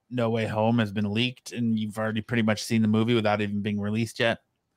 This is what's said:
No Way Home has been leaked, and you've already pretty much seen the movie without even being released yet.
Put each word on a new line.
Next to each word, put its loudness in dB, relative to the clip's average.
No 0
Way 0
Home 2
has 0
been -2
leaked, -2
and 0
you've -4
already -2
pretty 0
much 2
seen 2
the 4
movie 2
without 2
even -4
being -4
released -4
yet. 0